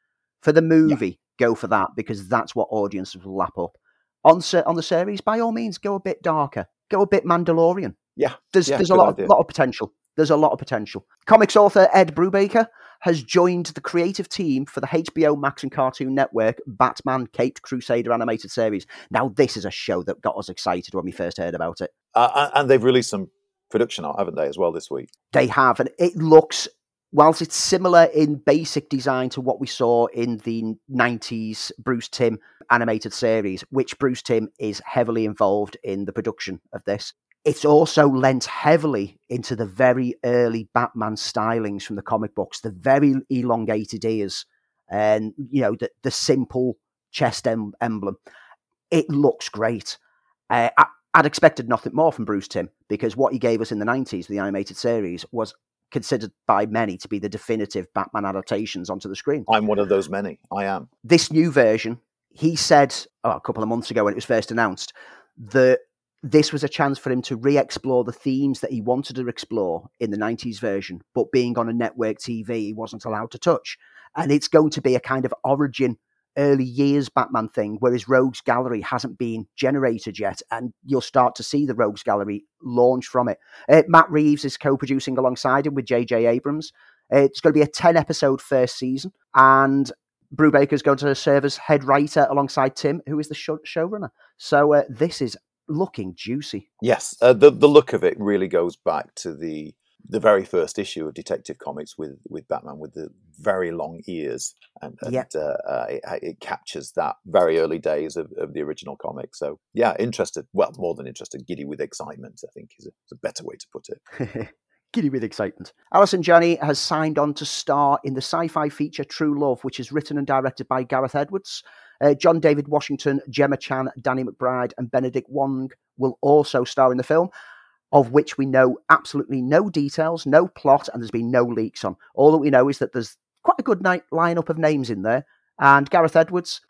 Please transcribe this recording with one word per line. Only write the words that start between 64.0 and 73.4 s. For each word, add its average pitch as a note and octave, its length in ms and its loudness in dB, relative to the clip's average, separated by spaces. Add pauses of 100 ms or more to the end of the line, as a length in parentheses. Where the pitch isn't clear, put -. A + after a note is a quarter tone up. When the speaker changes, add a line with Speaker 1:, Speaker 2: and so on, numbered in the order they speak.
Speaker 1:
when G#2 80 2
it G2+ 40 -6
was A#2+ 100 -8
first A2+ 260 -2
announced, A2 400 -2 (460)
that B2+ 420 4 (420)
this D3+ 300 2
was D3 120 -6
a C#3 60 -2
chance C#3+ 300 -2
for C3 120 -6
him B2+ 120 -2
to - 140 -6
re-explore C3+ 640 0
the A2+ 80 -6
themes C3+ 480 -2
that C#3 120 -8
he A#2+ 100 -6
wanted B2+ 340 -4
to B2+ 120 -6
explore F#2+ 640 -6 (100)
in A2+ 120 -4
the G2+ 60 -6
nineties A2 420 -6
version, G2 420 -6 (140)
but A#2+ 160 -2
being A#2+ 260 0
on A#2 120 -2
a A2+ 40 -4
network A2+ 460 -4
T A2+ 240 -10
V, A2 240 -6
he G#2+ 60 -8
wasn't A2 320 -14
allowed A2 260 -8
to B2 80 -16
touch. - 380 0 (380)